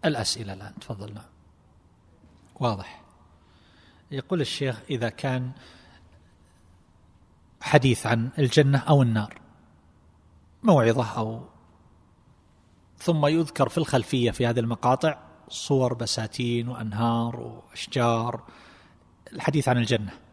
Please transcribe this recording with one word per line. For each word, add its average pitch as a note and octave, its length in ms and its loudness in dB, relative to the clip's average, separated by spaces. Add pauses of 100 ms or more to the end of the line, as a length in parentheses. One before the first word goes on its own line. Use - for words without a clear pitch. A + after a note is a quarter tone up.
الأسئلة A#2 480 -2
الآن، G2 280 -16
تفضل. G#2 340 -12
نعم. G#2 100 -16 (1400)
واضح. G#2+ 420 -4 (1080)
يقول D3+ 300 -4
الشيخ: B2+ 400 -4 (100)
إذا A#2+ 180 -2
كان B2+ 420 -4 (2000)
حديث C3 460 4
عن A#2 320 0
الجنة C#3 400 4
أو C#3 240 4
النار، A2 380 0 (1200)
موعظة A#2+ 560 4
أو، A2+ 240 -6 (1600)
ثم D#3 280 0
يذكر D#3+ 420 0
في - 100 -4
الخلفية A#2+ 520 0
في A#2+ 160 -2
هذه A#2 140 0
المقاطع B2 580 0 (300)
صور C3 460 0
بساتين A#2 760 -4
وأنهار A#2 720 -2
وأشجار، A#2 1000 -4 (920)
الحديث - 360 -2
عن B2 100 4
الجنة A#2 340 0 (200)